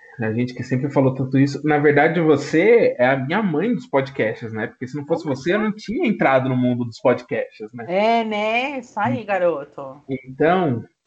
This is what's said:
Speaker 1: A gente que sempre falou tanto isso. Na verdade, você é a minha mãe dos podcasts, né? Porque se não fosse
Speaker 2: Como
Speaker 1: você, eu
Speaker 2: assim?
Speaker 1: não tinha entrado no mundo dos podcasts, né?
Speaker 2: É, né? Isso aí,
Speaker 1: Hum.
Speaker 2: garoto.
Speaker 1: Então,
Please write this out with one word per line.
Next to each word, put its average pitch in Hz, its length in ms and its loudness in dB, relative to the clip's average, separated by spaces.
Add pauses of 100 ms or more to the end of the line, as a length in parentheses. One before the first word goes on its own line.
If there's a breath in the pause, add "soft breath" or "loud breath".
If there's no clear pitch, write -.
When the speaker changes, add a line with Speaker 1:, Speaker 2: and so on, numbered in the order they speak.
(200 loud breath)
Speaker 1:
A 110 120 -2
gente 123 200 -2
que 123 120 -10
sempre 131 260 -2
falou 135 240 2
tanto 135 240 0
isso. 139 260 2
Na 151 140 2
verdade, 151 420 4
você 160 800 4
é 123 80 4
a 135 100 2
minha 143 240 -2
mãe 190 320 0
dos - 140 -4
podcasts, 120 680 -2
né? 110 140 -4
Porque 123 220 -12
se 131 80 -10
não 143 100 -8
fosse 160 160 -2
Speaker 2:
Como 139 140 -2
Speaker 1:
você, - 160 -4
eu 208 60 2
Speaker 2:
assim? 214 60 0
Speaker 1:
não 214 80 0
tinha 254 360 -4
entrado 139 400 2
no 131 80 0
mundo 123 280 0
dos 113 160 -10
podcasts, 113 720 -2
né? 120 160 -12
Speaker 2:
É, 226 360 0
né? 220 560 -4
Isso - 180 -12
aí, 233 240 -2
Speaker 1:
Hum. 202 40 -12
Speaker 2:
garoto. 147 800 -4
Speaker 1:
Então, 143 760 0 (220)